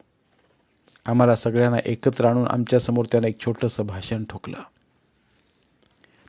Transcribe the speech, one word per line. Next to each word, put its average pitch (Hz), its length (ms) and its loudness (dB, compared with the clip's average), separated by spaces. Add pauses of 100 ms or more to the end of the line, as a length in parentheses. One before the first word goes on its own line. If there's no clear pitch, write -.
(1040)
आम्हाला 120 300 4
सगळ्यांना 120 500 2
एकत्र 117 400 0
आणून 120 220 2
आमच्यासमोर 120 580 0
त्यानं 113 220 2
एक 107 120 -6
छोटंसं 113 440 -4
भाषण 104 400 -6
ठोकलं. - 360 -12 (1700)